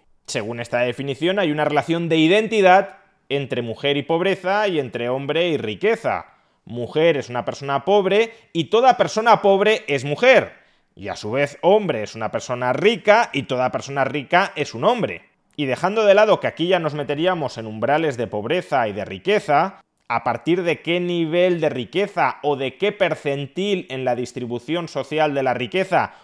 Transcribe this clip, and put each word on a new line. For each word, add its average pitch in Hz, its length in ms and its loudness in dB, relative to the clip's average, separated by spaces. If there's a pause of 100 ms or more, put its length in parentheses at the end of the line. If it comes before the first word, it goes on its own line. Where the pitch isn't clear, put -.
(260)
Según 117 320 -6
esta 120 220 -4
definición, 135 580 -2
hay 165 140 0
una 151 120 -2
relación 165 440 0
de 165 80 2
identidad 196 840 4 (300)
entre 131 340 -4
mujer 127 340 -2
y 143 60 0
pobreza 185 640 -2
y 170 140 -2
entre 120 280 -6
hombre 143 400 -2
y 156 80 0
riqueza. 107 760 -4 (360)
Mujer 147 480 0
es 131 120 -6
una 120 160 -6
persona 139 400 -4
pobre 202 480 2 (200)
y 165 120 -2
toda 240 320 4
persona 214 440 2
pobre 202 460 2
es 135 180 -2
mujer. 147 480 4 (440)
Y 95 100 -14
a 92 80 -6
su 107 160 -8
vez, 139 300 -2
hombre 175 420 2
es 104 140 -10
una 110 160 -6
persona 123 400 -4
rica 208 600 2
y 139 120 -4
toda 127 260 -2
persona 139 320 -4
rica 151 540 0
es 151 180 -6
un 117 80 -8
hombre. 160 400 0 (320)
Y 147 120 -4
dejando 190 380 -2
de 196 100 6
lado 208 260 6
que 127 80 -2
aquí 160 180 -4
ya 180 140 2
nos 151 140 -2
meteríamos 151 640 -2
en 110 100 -10
umbrales 127 500 0
de 117 100 -2
pobreza 120 640 -2
y 104 40 -4
de 98 120 -8
riqueza, 151 760 0 (280)
¿a 117 160 -2
partir 160 400 0
de 165 180 -2
qué 170 160 0
nivel 175 600 0
de 156 80 2
riqueza 135 760 -2
o 143 140 0
de 131 200 -4
qué 202 140 -2
percentil 156 1000 -2
en 131 160 -8
la 123 120 0
distribución 123 720 -6
social 151 460 -2
de 139 100 -2
la 127 100 0
riqueza 139 680 -2